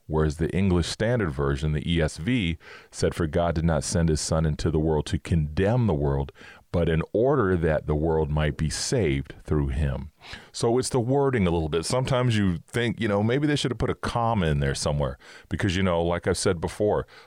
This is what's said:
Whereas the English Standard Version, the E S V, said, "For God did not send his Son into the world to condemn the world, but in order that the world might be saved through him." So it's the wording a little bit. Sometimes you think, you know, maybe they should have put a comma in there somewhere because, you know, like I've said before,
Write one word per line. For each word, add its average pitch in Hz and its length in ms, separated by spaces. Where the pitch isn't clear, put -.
Whereas 76 300
the 80 140
English 90 380
Standard 110 420
Version, 71 420
the 76 180
E 85 100
S 78 160
V, 87 420
said, - 240
"For 87 120
God 85 280
did 80 100
not 78 200
send 82 240
his 78 120
Son 80 240
into 78 260
the 78 100
world 78 260
to - 120
condemn 95 680
the 95 80
world, 69 380
but 85 160
in 80 140
order 113 440
that 80 300
the 76 80
world 78 360
might 76 260
be 80 120
saved 71 640
through 73 240
him." 67 420
So 120 260
it's 123 120
the 139 100
wording 127 480
a 85 40
little 82 180
bit. 82 160
Sometimes 127 520
you 95 300
think, 117 340
you 113 60
know, 101 160
maybe 127 240
they 147 100
should 135 140
have 117 80
put 123 120
a 85 40
comma 113 520
in 76 120
there 69 160
somewhere 71 440
because, 92 280
you 95 80
know, 85 180
like 85 240
I've 92 120
said 90 220
before, 87 460